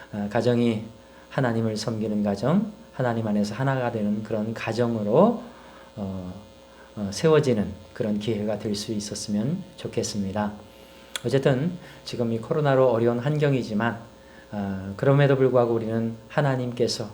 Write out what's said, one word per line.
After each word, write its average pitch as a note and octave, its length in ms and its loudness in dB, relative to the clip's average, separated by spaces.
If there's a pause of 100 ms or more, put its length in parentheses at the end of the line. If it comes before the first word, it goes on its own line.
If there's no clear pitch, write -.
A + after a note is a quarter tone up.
(120)
어, G#2 200 -4
가정이 A#2 520 2 (460)
하나님을 A2+ 480 0
섬기는 G#2+ 460 -2
가정, C3 480 2 (200)
하나님 A2+ 360 -2
안에서 G#2 260 0
하나가 C3 380 0
되는 G#2+ 320 -2
그런 A2 320 -4
가정으로, A#2 880 2 (520)
어, F#2+ 380 -8 (640)
어, G#2 160 -4
세워지는 C3 560 4 (260)
그런 G#2+ 240 -2
기회가 G#2 400 -2
될 G#2+ 160 -4
수 A2 200 -6
있었으면 G#2+ 720 -4 (140)
좋겠습니다. G#2 760 -4 (680)
어쨌든 C3+ 500 2 (300)
지금 A#2 300 -2
이 A2+ 60 -2
코로나로 C3+ 500 4
어려운 A#2 300 2
환경이지만, A#2 800 0 (540)
어, G2 440 -6
그럼에도 C#3 380 6
불구하고 B2 400 4
우리는 A2+ 400 -2 (140)
하나님께서 B2 840 -2